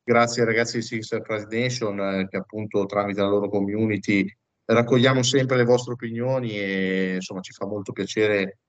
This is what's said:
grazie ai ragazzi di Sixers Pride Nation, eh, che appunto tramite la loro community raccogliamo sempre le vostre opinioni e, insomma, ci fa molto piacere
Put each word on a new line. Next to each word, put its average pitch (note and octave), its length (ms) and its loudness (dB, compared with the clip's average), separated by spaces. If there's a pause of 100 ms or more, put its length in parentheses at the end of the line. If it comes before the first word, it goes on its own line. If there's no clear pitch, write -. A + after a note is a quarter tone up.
grazie A#2 420 2
ai A2+ 40 4
ragazzi A2+ 300 0
di A2 80 -4
Sixers A2 420 -6
Pride G#2+ 320 -4
Nation, A#2+ 400 -2
eh, G2 300 -2
che - 80 -8
appunto G#2 500 -4
tramite G2+ 340 -2
la G2 60 2
loro G2+ 220 2
community G2+ 760 0 (400)
raccogliamo B2+ 600 4
sempre C3 320 2
le B2 80 6
vostre B2 300 2
opinioni A#2+ 580 -4
e, F#2+ 640 0
insomma, F#2 240 -8
ci - 120 -16
fa - 140 -8
molto G#2 240 -8
piacere G2+ 680 0 (100)